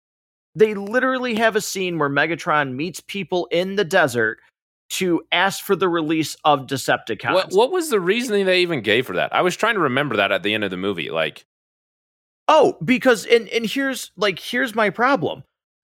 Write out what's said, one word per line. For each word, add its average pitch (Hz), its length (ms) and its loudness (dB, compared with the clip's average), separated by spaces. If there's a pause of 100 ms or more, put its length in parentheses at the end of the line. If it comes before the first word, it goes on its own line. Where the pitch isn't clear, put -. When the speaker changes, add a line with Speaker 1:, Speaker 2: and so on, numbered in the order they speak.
(560)
Speaker 1:
They 214 180 4
literally 247 600 -2
have 220 220 2
a 214 40 2
scene 180 380 -4
where 147 100 0
Megatron 147 680 0
meets 151 260 -8
people 180 500 -4
in 185 240 -2
the 202 100 0
desert 123 540 0 (520)
to 175 420 0
ask 180 320 0
for 196 100 0
the 185 140 0
release 160 560 -2
of 143 240 2
Decepticons. 123 680 -2
Speaker 2:
What, 180 180 0
what 233 200 4
was 330 180 -2
the 220 80 2
reasoning 202 480 0
they 185 160 4
even 170 180 -2
gave 107 260 2
for 95 100 -8
that? 78 180 -2
I 107 80 4
was - 140 0
trying 226 180 2
to 202 60 -2
remember 139 380 0
that 98 120 2
at 95 140 0
the 104 100 0
end 107 80 -2
of 98 80 -2
the 92 60 -6
movie. 90 340 -4
Like 78 340 -4 (1000)
Speaker 1:
Oh, 294 380 4
because, 233 420 2
and, 226 220 4
and 233 180 -2
here's, 269 500 -4
like, 190 220 0
here's 247 360 -4
my 214 160 2
problem. 175 540 0 (420)